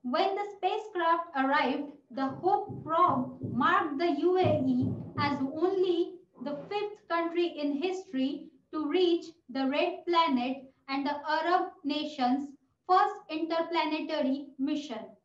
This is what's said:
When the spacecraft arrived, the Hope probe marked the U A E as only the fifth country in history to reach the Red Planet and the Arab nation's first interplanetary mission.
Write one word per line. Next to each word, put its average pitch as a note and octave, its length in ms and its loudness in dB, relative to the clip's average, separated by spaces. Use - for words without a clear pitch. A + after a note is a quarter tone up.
When F4+ 340 2
the G#4 100 -2
spacecraft F4 680 0
arrived, C#4 540 0
the C4+ 160 -4
Hope G4+ 580 -2
probe D#4 540 2
marked D#4 460 2
the E4+ 180 2
U F4+ 220 4
A D#4 260 4
E B3+ 240 2
as C#4+ 180 0
only F4+ 600 0
the D4 140 -6
fifth G#4 380 -6
country E4+ 540 0
in C#4+ 200 0
history D4 680 -4
to D4+ 160 -2
reach E4+ 360 2
the C4 180 -2
Red D#4+ 400 0
Planet C4+ 560 2
and C#4 160 -2
the D4 120 -2
Arab E4 400 2
nation's C#4+ 680 0
first F#4+ 260 4
interplanetary D#4 1160 0
mission. C4+ 480 -4